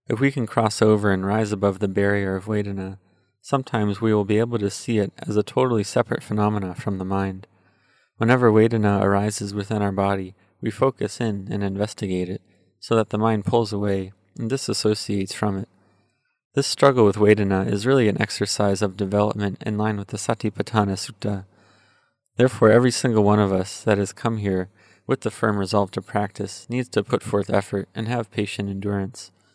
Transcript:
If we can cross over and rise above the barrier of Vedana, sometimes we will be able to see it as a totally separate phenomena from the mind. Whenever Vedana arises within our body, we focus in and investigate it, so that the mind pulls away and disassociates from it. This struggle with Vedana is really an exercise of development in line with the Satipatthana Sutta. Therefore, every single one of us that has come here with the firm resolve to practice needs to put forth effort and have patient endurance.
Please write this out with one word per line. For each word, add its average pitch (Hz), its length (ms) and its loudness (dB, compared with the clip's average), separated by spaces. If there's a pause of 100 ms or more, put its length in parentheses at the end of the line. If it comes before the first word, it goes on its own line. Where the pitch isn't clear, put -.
If 113 140 -2
we 139 100 2
can 123 160 -4
cross 110 340 2
over 107 300 4
and 95 140 0
rise 104 260 0
above 98 280 0
the 101 100 0
barrier 98 480 0
of 92 80 -10
Vedana, 101 520 -4 (440)
sometimes 107 580 -2
we 110 140 2
will 104 120 2
be 104 140 2
able 117 200 0
to 101 100 0
see 110 300 -2
it 98 200 0
as - 160 -6
a 104 80 2
totally 123 400 0
separate - 400 -2
phenomena 104 520 -2
from 98 220 -6
the 92 80 -6
mind. 98 400 -4 (720)
Whenever 120 340 4
Vedana 107 500 4
arises 101 520 0
within 104 280 -4
our 101 100 0
body, 98 420 -2 (260)
we 113 120 -6
focus 123 500 -2
in 101 300 -4
and 101 120 -4
investigate 98 680 -4
it, 95 120 -8 (380)
so - 160 -2
that 110 160 2
the 110 60 -2
mind 107 280 0
pulls 117 260 0
away 101 400 -4 (260)
and 113 120 -6
disassociates 107 840 -2
from 101 240 -2
it. 95 120 -10 (880)
This 139 100 0
struggle 127 400 4
with 98 120 4
Vedana 104 540 4
is 101 140 -2
really 127 240 4
an 95 100 0
exercise 101 640 0
of 98 160 -2
development 104 680 0
in 107 140 -4
line 107 200 -2
with 98 100 -8
the 104 100 -8
Satipatthana 107 760 -2
Sutta. 98 520 -6 (920)
Therefore, 120 340 4
every 123 180 6
single 113 340 2
one 104 160 6
of 98 140 2
us 92 300 -4
that 104 160 2
has 98 140 -2
come 113 240 -4
here 95 320 -2 (360)
with 127 160 -2
the 110 100 -4
firm 104 260 0
resolve 98 340 0
to - 100 -8
practice 104 680 -6
needs 120 200 -4
to 101 140 0
put 123 180 -2
forth - 300 -2
effort 101 420 -2
and 110 140 -6
have 117 240 -4
patient 101 360 -4
endurance. 101 640 -4 (240)